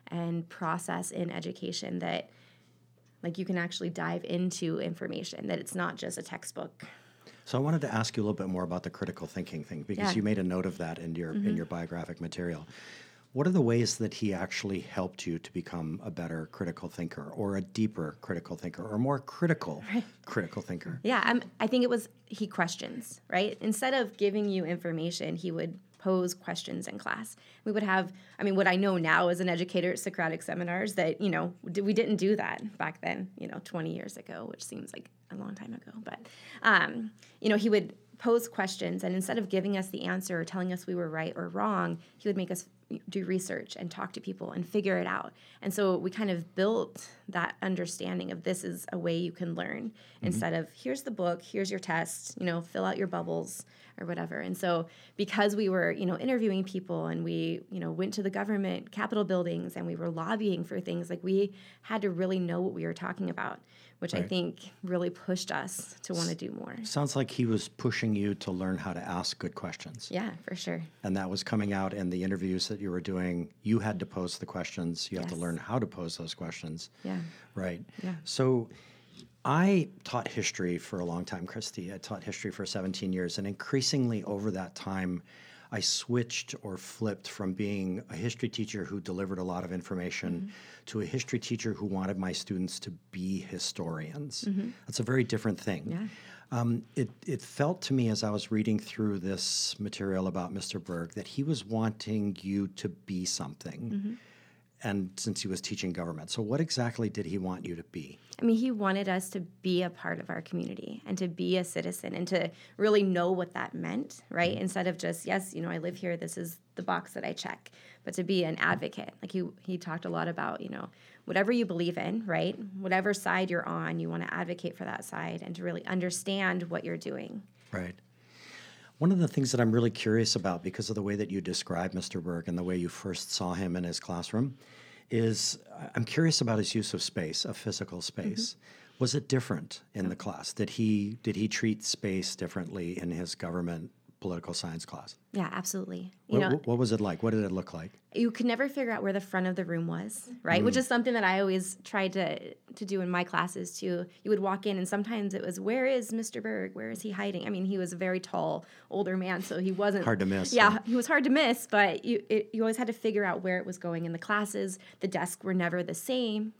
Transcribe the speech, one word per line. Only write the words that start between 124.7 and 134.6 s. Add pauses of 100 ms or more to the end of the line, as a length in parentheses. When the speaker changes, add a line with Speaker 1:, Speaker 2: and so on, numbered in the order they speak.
Speaker 1:
for
that
side
and
to
really
understand
what
you're
doing. (300)
Speaker 2:
Right. (1000)
One
of
the
things
that
I'm
really
curious
about
because
of
the
way
that
you
describe
Mister
Berg
and
the
way
you
first
saw
him
in
his
classroom (540)